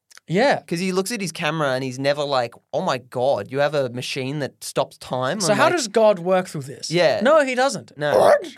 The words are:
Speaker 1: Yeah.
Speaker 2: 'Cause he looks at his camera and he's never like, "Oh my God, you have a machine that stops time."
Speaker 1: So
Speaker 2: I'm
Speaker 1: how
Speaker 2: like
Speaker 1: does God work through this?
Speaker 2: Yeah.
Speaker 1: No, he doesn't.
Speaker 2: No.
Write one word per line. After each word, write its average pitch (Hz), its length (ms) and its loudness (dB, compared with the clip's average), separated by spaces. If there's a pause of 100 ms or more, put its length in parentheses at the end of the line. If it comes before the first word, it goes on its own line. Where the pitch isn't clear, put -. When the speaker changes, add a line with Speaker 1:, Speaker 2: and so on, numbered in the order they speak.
(260)
Speaker 1:
Yeah. 208 360 2
Speaker 2:
'Cause 170 160 -6
he 185 140 -2
looks 190 180 -2
at 240 100 -6
his 185 120 -6
camera 151 400 -2
and 131 100 -2
he's 127 160 -6
never 143 240 0
like, 127 320 -2 (180)
"Oh 143 100 -2
my 143 160 -2
God, 127 520 -2
you 135 80 -4
have 147 160 0
a 135 140 0
machine 131 500 -6
that 127 240 -8
stops - 360 -6
time." 135 420 -4
Speaker 1:
So 175 100 0
Speaker 2:
I'm 202 80 2
Speaker 1:
how 269 60 4
Speaker 2:
like 339 80 4
Speaker 1:
does 285 160 -2
God 208 320 4
work 180 260 0
through 151 160 -10
this? 135 260 -12
Speaker 2:
Yeah. 151 320 2
Speaker 1:
No, 294 240 4
he 262 120 -4
doesn't. 254 420 -2
Speaker 2:
No. 147 340 4 (240)